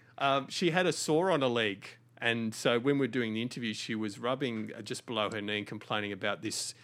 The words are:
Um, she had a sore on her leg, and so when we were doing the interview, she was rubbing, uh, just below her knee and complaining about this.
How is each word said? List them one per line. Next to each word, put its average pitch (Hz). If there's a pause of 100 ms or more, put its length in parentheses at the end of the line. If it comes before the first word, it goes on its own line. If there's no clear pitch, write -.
(180)
Um, 139
she 175
had 185
a 165
sore 165
on 156
her 135
leg, 110 (320)
and 117
so 120
when 139
we 139
were 131
doing 117
the 110
interview, 120
she 113
was 107
rubbing, 120
uh, 117
just 120
below 110
her 110
knee 104
and 107
complaining 107
about 101
this. - (100)